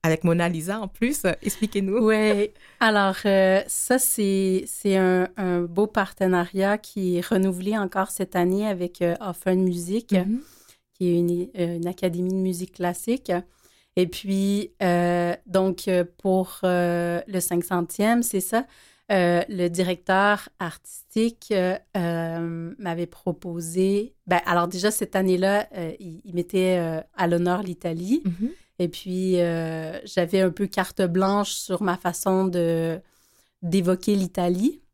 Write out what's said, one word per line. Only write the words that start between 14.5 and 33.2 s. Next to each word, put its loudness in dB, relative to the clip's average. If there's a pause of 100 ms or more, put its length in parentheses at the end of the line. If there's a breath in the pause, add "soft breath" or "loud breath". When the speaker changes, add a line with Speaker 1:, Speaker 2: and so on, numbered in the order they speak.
Speaker 2:
euh, 2 (100)
donc, 0
euh, 2 (140)
pour, 0
euh, 0
le -4
cinq -2
centième, 0
c'est -2
ça, -2 (460 soft breath)
euh, 4
le -2
directeur 2 (120)
artistique, -4
euh, 2 (220)
euh, -4
m'avait -6
proposé, -4 (140)
ben, 4
alors 2
déjà, -2
cette -4
année-là, 2
euh, -6
il, -16
il -12
mettait, 0
euh, -4 (160)
à 0
l'honneur 0
l'Italie. -4
Speaker 1:
Mhm. -4 (280 loud breath)
Speaker 2:
Et 0
puis, -2
euh, -4
j'avais 0
un 4
peu -2
carte -2
blanche 2
sur -4
ma 0
façon 0
de, 0 (640 soft breath)